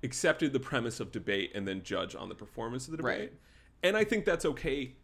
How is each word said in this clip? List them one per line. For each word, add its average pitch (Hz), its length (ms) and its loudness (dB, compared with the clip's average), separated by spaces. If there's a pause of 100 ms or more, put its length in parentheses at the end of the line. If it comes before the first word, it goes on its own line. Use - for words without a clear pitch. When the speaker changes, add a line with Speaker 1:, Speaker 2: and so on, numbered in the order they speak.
Speaker 1:
accepted 156 500 4
the 131 60 4
premise 120 400 -2
of 101 120 -6
debate 98 440 0
and 98 120 -2
then 95 140 -2
judge 92 340 -2
on 90 140 -8
the 90 60 -10
performance 117 500 -8
of 156 60 -12
the 160 60 -8
debate. 127 220 0
Speaker 2:
Right. 107 140 -6 (500)
Speaker 1:
And 196 140 6
I 214 60 6
think 208 220 2
that's 170 200 2
okay 139 580 -2